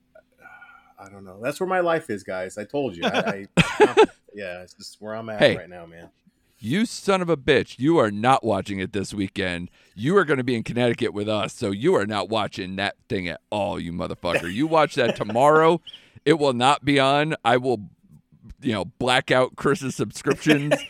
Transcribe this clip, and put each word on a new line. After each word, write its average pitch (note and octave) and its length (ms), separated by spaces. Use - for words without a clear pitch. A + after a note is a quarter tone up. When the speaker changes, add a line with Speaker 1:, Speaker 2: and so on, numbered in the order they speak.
Speaker 1:
uh, - 880
I F#2+ 60
don't G2 160
know. F#2+ 160
That's C#3 180
where F#3 80
my F#3 120
life E3 320
is, G2+ 120
guys. F#2 360
I G#2+ 60
told C3+ 300
you. E2+ 100
I, G3+ 420
Speaker 2:
<laughs> - 0
Speaker 1:
I, - 380
yeah, F2+ 280
it's F2+ 140
just - 260
where G#2+ 140
I'm A2+ 140
at G#2+ 100
Speaker 2:
Hey. A2+ 180
Speaker 1:
right E2+ 120
now, F2 180
man. E2 220
Speaker 2:
You D#3+ 240
son F#3+ 360
of E3+ 80
a D#3+ 80
bitch. C3 420
You D#3+ 180
are A2 140
not A2+ 320
watching G2 360
it F#2 120
this G2 220
weekend. F#2 580
You C3+ 220
are F3+ 80
gonna C#3 180
be B2+ 120
in A2+ 80
Connecticut A#2 500
with G#2 160
us, G#2+ 240
so G#2 180
you C3 240
are G2+ 100
not G2+ 240
watching G2+ 460
that G2 200
thing F2+ 200
at D#2+ 120
all, F#2+ 300
you E2+ 140
motherfucker. E2+ 600
You C#3 140
watch D#3+ 280
that C3 200
tomorrow, D3+ 680
Speaker 3:
<laughs> - 220
Speaker 2:
it D3+ 80
will C#3+ 200
not B2+ 320
be C#3+ 140
on. D3 340
I A#2+ 120
will, B2 320
you B2+ 120
know, F#2+ 120
black B2+ 460
out B2+ 240
Chris's C#3 400
subscriptions. C#3+ 800